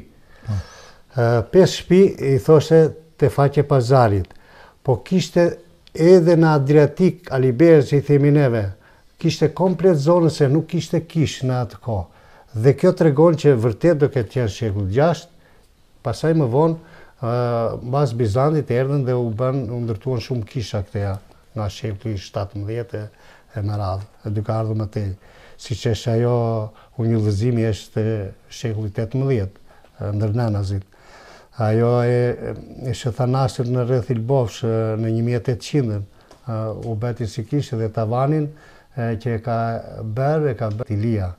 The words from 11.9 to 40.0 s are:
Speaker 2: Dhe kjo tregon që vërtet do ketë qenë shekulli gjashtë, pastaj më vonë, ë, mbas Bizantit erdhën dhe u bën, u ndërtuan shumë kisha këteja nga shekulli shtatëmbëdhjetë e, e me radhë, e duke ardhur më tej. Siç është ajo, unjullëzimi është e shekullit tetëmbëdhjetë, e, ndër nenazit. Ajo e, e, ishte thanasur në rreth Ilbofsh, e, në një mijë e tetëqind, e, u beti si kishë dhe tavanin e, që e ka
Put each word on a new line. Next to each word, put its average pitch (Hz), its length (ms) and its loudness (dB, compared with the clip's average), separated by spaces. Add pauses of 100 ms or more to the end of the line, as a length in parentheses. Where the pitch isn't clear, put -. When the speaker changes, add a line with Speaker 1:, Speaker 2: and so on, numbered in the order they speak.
Speaker 2:
Dhe 117 240 4
kjo 180 160 4
tregon 160 440 4
që 143 200 4
vërtet 123 400 2
do 139 160 2
ketë 117 200 -2
qenë 117 200 -2
shekulli 101 400 -4
gjashtë, 151 380 0 (760)
pastaj 151 320 -2
më 143 160 2
vonë, 160 240 2 (400)
ë, 117 140 -4 (500)
mbas 131 360 -2
Bizantit 131 540 0
erdhën 135 360 -2
dhe 127 100 0
u 120 160 -2
bën, 131 300 -4 (100)
u 120 80 -6
ndërtuan 117 400 -4
shumë 117 300 -6
kisha 104 340 -6
këteja 101 300 -6 (420)
nga 107 160 -4
shekulli 104 480 -8
shtatëmbëdhjetë 104 800 -8
e, 104 80 -12 (480)
e 101 80 -4
me 104 160 -4
radhë, 98 240 -4 (160)
e 107 160 -8
duke 110 160 -4
ardhur 110 240 -4
më 110 160 -4
tej. 101 160 -6 (480)
Siç - 380 -8
është 113 180 -4
ajo, 120 240 0 (640)
unjullëzimi 113 680 0
është 107 340 -6
e 110 100 -2 (380)
shekullit 107 480 -6
tetëmbëdhjetë, 120 640 -4 (320)
e, 101 160 -6
ndër 104 300 -2
nenazit. 101 420 -4 (720)
Ajo 117 340 2 (140)
e, 123 100 2 (380)
e, - 20 -14 (380)
ishte - 240 -6
thanasur 127 480 -2
në 123 240 -2
rreth 127 240 0
Ilbofsh, 117 480 -2
e, 113 180 -2 (220)
në 113 160 -2
një 117 140 0
mijë 117 100 -2
e - 80 -12
tetëqind, 120 480 -2
e, - 640 -10 (220)
u 113 160 -4
beti 120 240 -6
si 104 240 -8
kishë 131 320 -4
dhe 107 160 -4
tavanin 135 540 -2 (460)
e, 117 240 -2
që 117 160 -4
e 110 80 -10
ka 117 140 -2 (420)